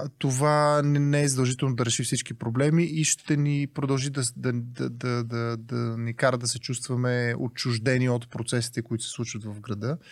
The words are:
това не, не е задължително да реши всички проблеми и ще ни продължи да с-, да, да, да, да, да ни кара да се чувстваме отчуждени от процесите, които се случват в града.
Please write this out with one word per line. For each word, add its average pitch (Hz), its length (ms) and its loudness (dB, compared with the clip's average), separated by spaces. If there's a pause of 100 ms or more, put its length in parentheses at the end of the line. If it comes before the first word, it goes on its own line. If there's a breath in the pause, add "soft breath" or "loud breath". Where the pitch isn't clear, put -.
това 147 720 4
не, 143 160 4
не 143 220 4
е 147 60 4
задължително 127 480 2
да 117 100 2
реши 117 180 0
всички - 300 -4
проблеми 139 500 2
и 156 200 0
ще - 340 0
ни 143 300 2
продължи 139 420 -2
да 135 140 -4
с-, - 140 -4
да, 127 160 -2
да, 123 360 -4
да, 120 340 -2
да, 117 340 -2
да 117 180 -8 (220)
ни 117 160 -4
кара 127 240 4
да 123 100 -4
се 117 120 -4
чувстваме 123 760 -2
отчуждени 127 720 0
от 120 200 -2
процесите, 117 520 -4
които 113 220 -4
се - 80 -8
случват 113 320 -8
в 104 160 -10
града. 110 380 -4 (140 loud breath)